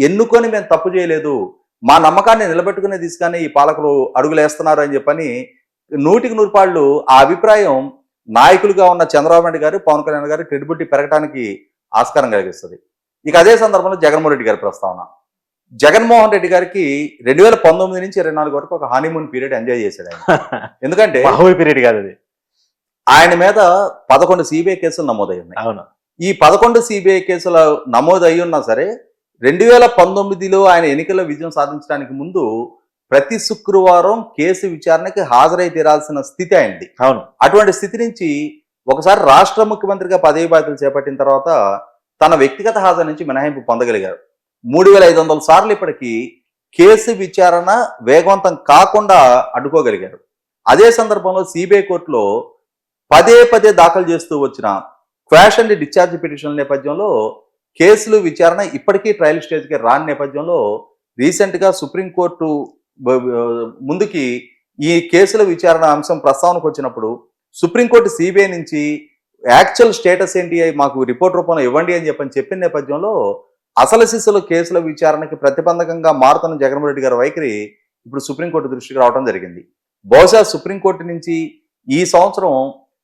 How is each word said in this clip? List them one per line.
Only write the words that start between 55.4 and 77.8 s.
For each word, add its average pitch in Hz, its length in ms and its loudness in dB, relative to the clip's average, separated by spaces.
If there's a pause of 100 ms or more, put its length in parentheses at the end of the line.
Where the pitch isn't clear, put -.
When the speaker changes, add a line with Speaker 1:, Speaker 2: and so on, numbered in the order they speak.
Speaker 1:
and 220 100 0 (120)
డిశ్చార్జ్ 170 400 -2
పిటిషన్ల 147 320 -10
నేపథ్యంలో 143 540 -6 (680)
కేసులు 214 380 2
విచారణ 170 420 0
ఇప్పటికీ 196 500 -4 (100)
ట్రయల్ 160 220 0
స్టేజ్కి 151 360 -8
రాని 131 280 0
నేపథ్యంలో 147 540 -6 (600)
రీసెంట్గా 185 520 0
సుప్రీంకోర్టు 175 800 -6 (520)
బ-, 127 240 0
బ-, 117 560 -6
ముందుకి 160 440 -6 (540)
ఈ 170 320 -2
కేసుల 196 320 2
విచారణ 170 400 0 (120)
అంశం 151 240 -4
ప్రస్తావనకు 165 480 -2
వచ్చినప్పుడు 123 420 -8 (440)
సుప్రీంకోర్టు 233 560 0
సీబీఐ 190 380 0
నుంచి 151 640 -8 (400)
యాక్చువల్ 190 440 4
స్టేటస్ 185 440 -2
ఏంటి, 170 200 -4 (140)
మాకు 139 320 -2
రిపోర్ట్ 175 340 -2
రూపంలో 165 240 -2
ఇవ్వండి 151 340 -2
అని 165 120 -6
చెప్పని 139 300 -8
చెప్పిన 160 220 -6
నేపథ్యంలో 160 540 -6 (640)
అసలు 220 280 2
సిసలు 214 340 0
కేసుల 170 400 -4
విచారణకి 156 560 -4
ప్రతిబంధకంగా 165 760 -2
మారుతున్న 151 460 2
జగన్మోహన్ 139 280 -2
రెడ్డి 139 160 -6
గారి 127 140 -2
వైఖరి 139 380 -4 (520)